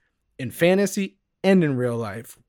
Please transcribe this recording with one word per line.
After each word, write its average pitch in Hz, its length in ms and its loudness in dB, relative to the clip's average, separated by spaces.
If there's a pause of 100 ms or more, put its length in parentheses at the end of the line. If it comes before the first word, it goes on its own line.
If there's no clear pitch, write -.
(400)
in 123 100 -8
fantasy 190 680 0 (260)
and 190 180 6
in 147 140 0
real 123 200 -2
life. 110 400 -10 (120)